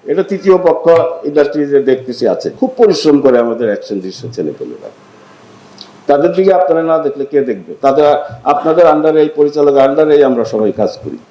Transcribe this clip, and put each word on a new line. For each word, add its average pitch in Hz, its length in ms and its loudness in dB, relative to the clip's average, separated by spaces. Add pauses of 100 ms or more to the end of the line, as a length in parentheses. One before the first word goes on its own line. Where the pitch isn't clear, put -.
এটা 165 180 -2
তৃতীয় 190 340 0
পক্ষ 165 320 0 (340)
ইন্ডাস্ট্রিজে 143 600 0
দেখতেছি 123 440 -2
আছে, 90 220 -4 (100)
খুব 262 180 -2
পরিশ্রম 156 420 2
করে 131 200 2
আমাদের 117 280 -2
অ্যাকশন 101 320 -6
দৃশ্য 92 320 -12
ছেলেপেলেরা। - 580 -10 (1160)
তাদের 147 240 2
দিকে 190 220 2
আপনারা 175 300 0
না 160 140 0
দেখলে 143 280 -4
কে 143 160 -2
দেখবে? 104 400 -8
তাদের, 143 340 2 (280)
আপনাদের 160 420 2
under-এ, 156 360 2
এই 151 140 2
পরিচালক 143 400 2
under-এই 147 480 4
আমরা 120 220 0
সবাই 107 260 -2
কাজ 101 320 -4
করি। 76 140 -12 (120)